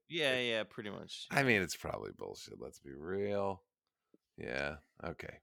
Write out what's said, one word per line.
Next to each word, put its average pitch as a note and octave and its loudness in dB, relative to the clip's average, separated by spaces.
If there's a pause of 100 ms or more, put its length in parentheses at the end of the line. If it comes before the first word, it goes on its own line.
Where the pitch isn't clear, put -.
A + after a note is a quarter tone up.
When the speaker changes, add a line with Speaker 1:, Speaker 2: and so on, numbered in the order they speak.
Speaker 1:
Yeah, C#3+ 2
Speaker 2:
It - 2
Speaker 1:
yeah, A2+ 2
pretty G#2 -8
much, E2+ -10
Speaker 2:
I C#3+ 4
Speaker 1:
yeah. - 4
Speaker 2:
mean, A2 8
it's D#2 0
probably - -4
bullshit, G1+ -8
let's C2 -10
be C#2 -14
real. G2 0 (760)
Yeah, C#2+ -2 (260)
okay, E2 -8